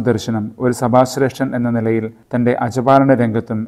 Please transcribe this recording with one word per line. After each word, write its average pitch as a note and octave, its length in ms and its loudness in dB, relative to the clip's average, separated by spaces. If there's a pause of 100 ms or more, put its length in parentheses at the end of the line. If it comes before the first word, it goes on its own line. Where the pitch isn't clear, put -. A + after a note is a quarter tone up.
ദർശനം A2 380 -2 (180)
ഒരു B2 180 2
സഭാശ്രേഷ്ഠൻ B2+ 760 0
എന്ന A#2+ 200 -2
നിലയിൽ A2+ 280 0 (280)
തൻ്റെ A#2+ 200 2 (120)
അജപാലന C3+ 560 4
രംഗത്തും A2+ 460 -2